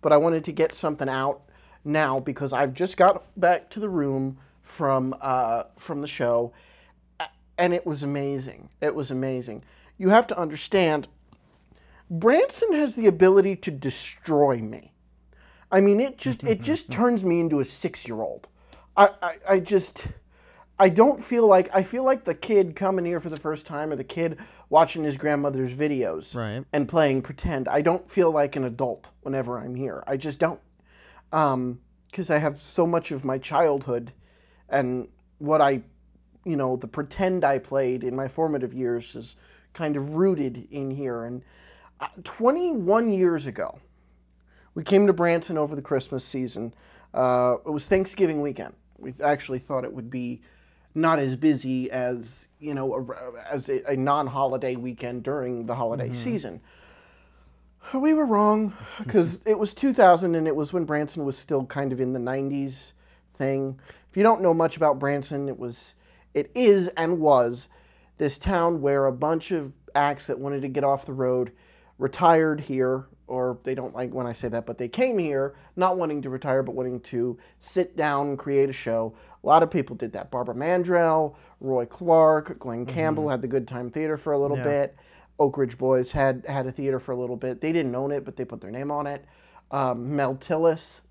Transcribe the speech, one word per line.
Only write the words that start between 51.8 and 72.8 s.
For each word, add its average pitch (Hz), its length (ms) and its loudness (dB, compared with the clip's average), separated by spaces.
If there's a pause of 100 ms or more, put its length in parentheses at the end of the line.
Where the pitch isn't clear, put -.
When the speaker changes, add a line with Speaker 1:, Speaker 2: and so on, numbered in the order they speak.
Speaker 1:
as, 123 580 -6 (100)
you 151 140 -10
know, 135 220 -4
a, 123 580 -10
as 139 160 -6
a, 131 140 -2 (100)
a - 20 2
non-holiday 131 840 -2
weekend 123 460 -10
during 123 440 -4
the 120 80 -4
holiday 123 320 -4
Speaker 2:
Mm-hmm. 120 80 -6
Speaker 1:
season. 117 460 -6 (1300)
We 294 220 2
were 311 100 2
wrong, 214 480 2 (180)
Speaker 2:
<laughs> - 160 -12
Speaker 1:
'cause 170 380 2
it 214 140 2
was 208 160 -2
two 269 180 0
thousand 180 440 6
and 160 120 0
it 143 80 0
was 147 160 -4
when 175 140 -2
Branson 147 400 -4
was 135 100 -4
still 135 300 -2
kind 139 260 -4
of 123 80 -4
in 127 140 -2
the 131 40 -4
nineties 135 760 -6 (400)
thing. 135 440 -2 (320)
If - 60 -6
you 190 60 2
don't 220 180 6
know 180 140 4
much 165 240 0
about 147 200 2
Branson, 139 520 -4
it - 80 -8
was, 120 360 -12 (380)
it 143 220 -2
is 202 420 6
and 165 240 0
was 127 480 4 (480)
this 143 220 -4
town 170 420 0
where 139 240 2
a 135 80 2
bunch 151 380 -4
of 147 240 -6 (200)
acts 143 340 0
that 139 100 -4
wanted 139 240 -6
to 139 60 -6
get 135 160 -4
off 139 200 0
the 147 80 -12
road 127 400 -2 (460)
retired 156 640 2
here, 131 420 -2 (220)